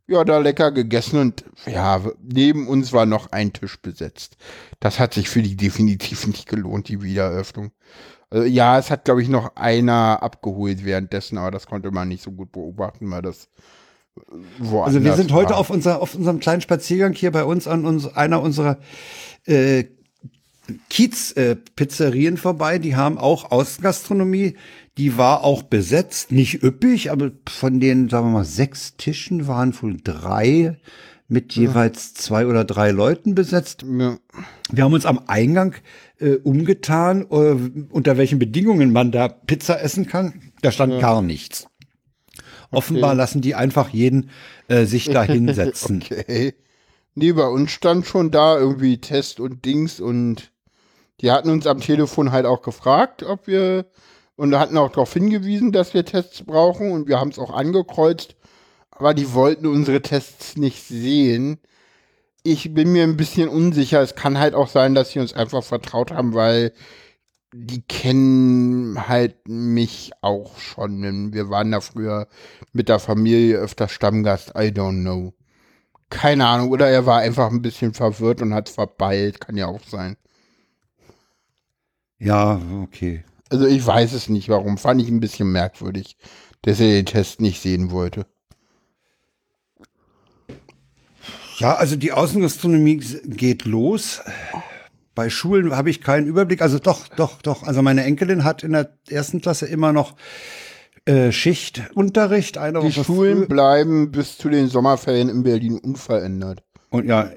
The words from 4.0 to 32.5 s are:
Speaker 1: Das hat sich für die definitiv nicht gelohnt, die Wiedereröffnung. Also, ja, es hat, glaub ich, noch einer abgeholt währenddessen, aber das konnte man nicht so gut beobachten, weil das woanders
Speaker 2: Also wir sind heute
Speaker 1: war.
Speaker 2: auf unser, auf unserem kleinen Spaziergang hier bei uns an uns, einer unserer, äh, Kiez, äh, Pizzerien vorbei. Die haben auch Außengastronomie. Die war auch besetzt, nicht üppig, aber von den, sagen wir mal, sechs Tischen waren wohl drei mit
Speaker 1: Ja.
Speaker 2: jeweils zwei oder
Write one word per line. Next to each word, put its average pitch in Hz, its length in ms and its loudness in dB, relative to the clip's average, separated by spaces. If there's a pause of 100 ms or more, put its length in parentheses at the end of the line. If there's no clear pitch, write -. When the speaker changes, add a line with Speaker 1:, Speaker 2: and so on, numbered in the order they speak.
Speaker 1:
Das - 200 -2
hat 123 160 0
sich 101 140 -2
für 120 120 2
die 98 140 -2
definitiv 101 720 -2
nicht - 200 -8
gelohnt, 101 420 -6
die 101 120 -8
Wiedereröffnung. 95 680 -6 (580)
Also, 113 160 0
ja, 123 320 4
es 135 140 -2
hat, 143 140 -4
glaub 127 120 4
ich, 123 120 0
noch 123 260 -2
einer 117 640 2
abgeholt 101 640 -6
währenddessen, 98 540 -6
aber 90 100 -6
das 95 160 -10
konnte 101 240 -10
man 92 180 -6
nicht 90 140 -10
so 101 100 -16
gut 92 200 -16
beobachten, 92 580 -10
weil 90 140 -8
das - 260 -12 (1080)
woanders 110 360 0
Speaker 2:
Also 135 80 4
wir 147 120 4
sind 170 160 2
heute 180 200 4
Speaker 1:
war. 196 60 0
Speaker 2:
auf 190 140 0
unser, 170 300 0
auf - 140 -6
unserem 170 240 -2
kleinen 165 220 0
Spaziergang 180 520 0
hier 175 180 -2
bei 156 120 0
uns 165 240 -2
an 160 180 -2
uns, 156 300 -2
einer 151 260 2
unserer, 147 360 0 (680)
äh, 135 400 2 (1040)
Kiez, - 440 0
äh, 120 220 2 (200)
Pizzerien 147 600 0
vorbei. 165 420 -2
Die 156 160 -4
haben 143 240 0
auch 143 320 -2
Außengastronomie. 185 1040 -2 (420)
Die 135 200 0
war 127 260 4
auch 143 180 2
besetzt, 113 680 -2
nicht 127 320 2
üppig, 208 480 2
aber 139 200 -2 (160)
von 131 320 -2
den, 131 300 2
sagen 117 180 2
wir 117 120 2
mal, 92 60 0
sechs 101 520 -4
Tischen 156 500 -6
waren 123 340 -2
wohl 101 220 -4
drei 107 720 0 (500)
mit 117 280 -2
Speaker 1:
Ja. 113 80 2
Speaker 2:
jeweils 117 520 0
zwei 110 320 0
oder 113 160 2